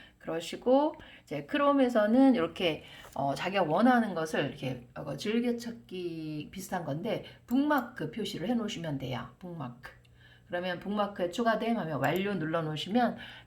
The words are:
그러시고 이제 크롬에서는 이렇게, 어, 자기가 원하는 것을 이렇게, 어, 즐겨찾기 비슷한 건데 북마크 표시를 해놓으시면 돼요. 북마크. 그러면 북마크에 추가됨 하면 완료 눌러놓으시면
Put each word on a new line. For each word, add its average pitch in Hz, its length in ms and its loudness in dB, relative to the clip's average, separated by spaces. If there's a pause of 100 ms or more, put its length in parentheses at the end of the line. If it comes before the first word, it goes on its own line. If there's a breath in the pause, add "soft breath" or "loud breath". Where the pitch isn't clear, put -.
(200 loud breath)
그러시고 247 760 0 (300 loud breath)
이제 - 180 -8
크롬에서는 262 920 6
이렇게, 165 480 0 (300 loud breath)
어, 139 220 0
자기가 185 280 0
원하는 208 500 4
것을 160 340 0
이렇게, - 480 -8
어, 139 200 -8
즐겨찾기 185 1400 -4
비슷한 185 340 -6
건데 165 400 -4 (200 loud breath)
북마크 269 640 0
표시를 185 400 -4
해놓으시면 175 480 -2
돼요. 127 320 -6 (100)
북마크. 165 520 -12 (560 soft breath)
그러면 175 320 -4
북마크에 196 520 -2
추가됨 226 480 2
하면 160 200 -2
완료 190 360 0
눌러놓으시면 165 840 0 (300 loud breath)